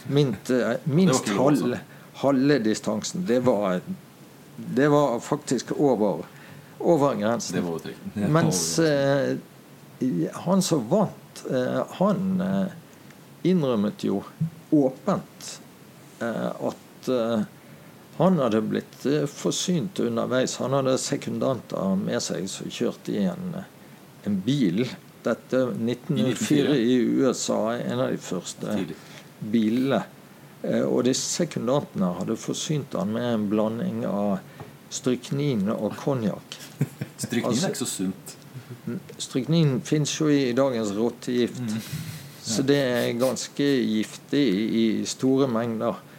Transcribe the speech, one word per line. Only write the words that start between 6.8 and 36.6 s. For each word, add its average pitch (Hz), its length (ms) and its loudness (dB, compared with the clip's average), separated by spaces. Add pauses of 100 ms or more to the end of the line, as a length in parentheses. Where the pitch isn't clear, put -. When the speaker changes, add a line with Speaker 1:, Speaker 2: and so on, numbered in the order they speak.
Speaker 1:
grensen. 104 400 -2
Speaker 2:
Det 87 80 0
var 82 140 -4
overtrekk. 98 520 -4
Speaker 1:
Mens, 160 340 2 (160)
eh, 139 560 2 (640)
i, 127 120 0 (220)
han 185 280 2
som 143 280 0
vant, - 560 0
eh, 127 460 0
han, 185 340 2 (160)
eh, 95 300 0 (720)
innrømmet 127 600 2
jo 101 200 0 (480)
åpent, - 880 0 (560)
eh, 117 340 -4
at, - 600 -8
eh, 117 340 2 (680)
han 180 260 4
hadde 113 240 4
blitt, 104 440 -4
eh, 147 200 2
forsynt 160 720 -2
underveis. 117 580 0
Han 123 160 -2
hadde 131 240 2
sekundanter 117 1000 -2
med 113 240 -2
seg 85 260 -4
som - 220 -10
kjørte - 400 -4
i 107 160 0
en, 90 300 -4
eh, 95 80 -8 (600)
en 104 140 0
bil. 110 440 0 (400)
Dette 123 400 -2 (100)
nitten 113 420 -4
null 107 200 0
fire 139 400 2
Speaker 2:
I - 0 -
nitten - 0 -
null - 0 -
fire? - 0 -
Speaker 1:
i 123 480 4
U 131 60 4
S - 200 -2
A, 110 220 0
en 120 280 -4
av 127 120 0
de - 60 -4
første - 500 -8
Speaker 2:
Tidlig. 101 280 -4 (560)
Speaker 1:
bilene. 117 520 2 (600)
Eh, 117 200 0
og 131 220 2
disse 127 200 0 (180)
sekundantene 120 720 -2
hadde 107 220 -2
forsynt - 560 -4
han 98 180 -2
med 117 220 -2
en 104 160 0
blanding 113 560 0
av 101 340 0 (520)
stryknin 127 800 -2
og 110 280 -2
konjakk. - 580 -2 (240)